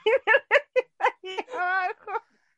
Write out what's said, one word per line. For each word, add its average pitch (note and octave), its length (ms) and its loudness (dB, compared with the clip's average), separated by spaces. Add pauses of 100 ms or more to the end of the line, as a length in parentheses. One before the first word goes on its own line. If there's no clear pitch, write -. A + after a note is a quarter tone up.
Y G#4+ 60 2
me B4+ 80 4 (800)
refiero - 0 -
ahí F#4+ 380 -2 (180)
abajo. F#4+ 720 -4 (340)